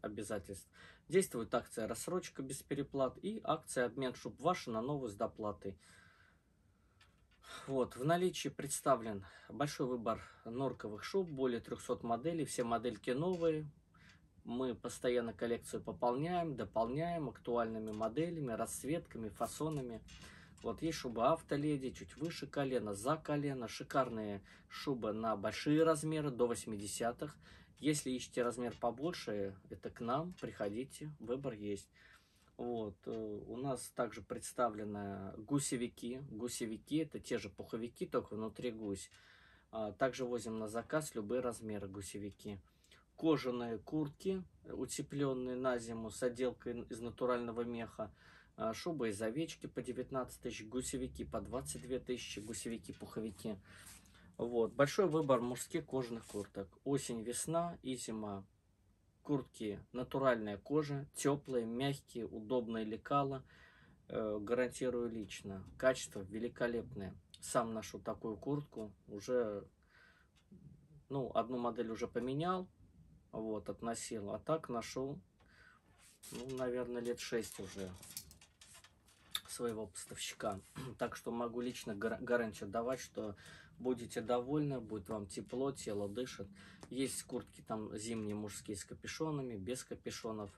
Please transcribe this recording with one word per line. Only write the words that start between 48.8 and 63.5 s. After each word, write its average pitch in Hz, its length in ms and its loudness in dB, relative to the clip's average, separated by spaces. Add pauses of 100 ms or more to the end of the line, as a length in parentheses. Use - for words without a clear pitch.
из 104 140 0
овечки 135 440 -2
по 131 160 -6
девятнадцать 123 600 -4
тысяч, 110 260 -6
гусевики 127 560 -2
по 110 160 -2
двадцать 120 420 -4
две 123 160 -2
тысячи, 120 440 -4
гусевики, 113 500 -4
пуховики. 107 640 -4 (800)
Вот. 117 380 4
Большой 143 340 8
выбор 147 320 8
мужских 127 460 0
кожаных 120 400 0
курток. - 420 -4 (160)
Осень, 131 380 2
весна 165 640 0
и 131 120 -2
зима. 107 480 -4 (840)
Куртки 113 500 0 (120)
натуральная 123 640 4
кожа, 143 560 0
тёплые, 139 500 2
мягкие, 120 640 0
удобные 113 580 0
лекала. 135 600 2 (640)